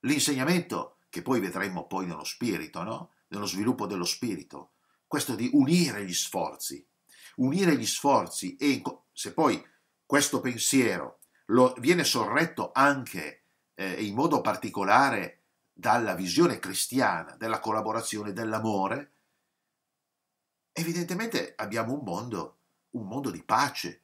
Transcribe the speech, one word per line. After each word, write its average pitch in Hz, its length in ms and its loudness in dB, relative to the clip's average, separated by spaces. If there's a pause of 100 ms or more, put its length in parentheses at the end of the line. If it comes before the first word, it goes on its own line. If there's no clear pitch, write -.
L'insegnamento 139 960 0 (120)
che 87 140 -10
poi 127 180 2
vedremo 95 460 -4
poi 95 200 -4
nello 76 180 -8
spirito, 82 580 -6
no? 117 280 -10 (180)
Nello 104 180 -6
sviluppo 104 400 -2
dello 92 180 -4
spirito, 85 680 -6 (340)
questo 135 280 -2
di 117 200 -2
unire 139 500 4
gli 90 100 -8
sforzi, - 720 -6 (520)
unire 151 400 4
gli 113 100 -2
sforzi 101 720 0
e 147 140 0
in 120 120 0
co-, - 300 -8
se - 200 -8
poi 131 300 2 (420)
questo 139 360 2
pensiero 113 800 0 (260)
lo, 127 320 6
viene 156 260 4
sorretto 123 720 0
anche, 131 680 0 (320)
eh, 95 300 -4
in 101 100 -6
modo 143 260 2
particolare 104 1000 2 (320)
dalla 110 420 0
visione 95 440 2
cristiana, 95 800 -2
della 113 220 -4
collaborazione, 110 760 -4
dell'amore, 110 800 -2 (1600)
evidentemente 170 840 -4
abbiamo 113 380 -4
un 135 100 -6
mondo, 98 540 -6 (320)
un 113 160 -8
mondo 127 240 -4
di 92 120 -10
pace 120 600 0